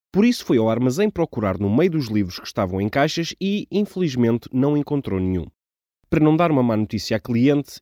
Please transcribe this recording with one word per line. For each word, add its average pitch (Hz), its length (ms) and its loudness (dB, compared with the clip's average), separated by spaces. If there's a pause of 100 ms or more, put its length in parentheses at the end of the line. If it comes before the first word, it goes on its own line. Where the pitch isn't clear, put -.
(100)
Por 196 140 2
isso 240 220 0
foi 151 100 2
ao 110 140 2
armazém 127 400 0
procurar 107 480 -2
no 101 100 0
meio 147 220 2
dos 156 160 -2
livros 104 320 -2
que - 80 -18
estavam 95 340 -4
em 104 80 0
caixas 151 500 -2
e, 196 320 -4
infelizmente, 127 800 0
não 139 280 0
encontrou 135 420 -4
nenhum. 92 260 -2 (680)
Para 160 100 4
não 156 140 4
dar 170 140 2
uma 135 120 2
má 117 140 2
notícia 107 400 -2
à - 20 0
cliente 135 640 0